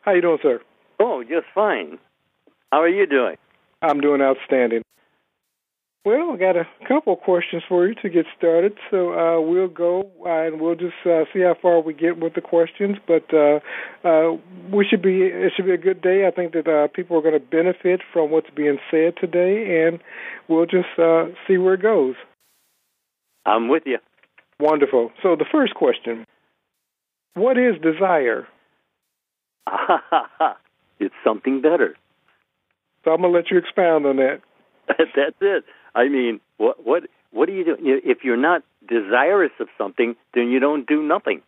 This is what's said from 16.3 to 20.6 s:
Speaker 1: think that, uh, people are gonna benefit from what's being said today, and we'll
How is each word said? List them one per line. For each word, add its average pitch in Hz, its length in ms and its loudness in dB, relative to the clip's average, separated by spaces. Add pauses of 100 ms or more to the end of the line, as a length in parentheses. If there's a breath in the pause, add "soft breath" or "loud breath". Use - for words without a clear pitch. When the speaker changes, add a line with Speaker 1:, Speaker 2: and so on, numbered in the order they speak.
Speaker 1:
think 170 220 -6
that, 160 120 -2
uh, 151 220 2
people 175 280 -4
are 151 60 2
gonna 156 160 2
benefit 180 640 -2 (100)
from 156 200 0
what's 160 180 -2
being 147 300 -2 (100)
said 165 260 2
today, 180 680 0
and 170 140 -2 (480 loud breath)
we'll 165 180 2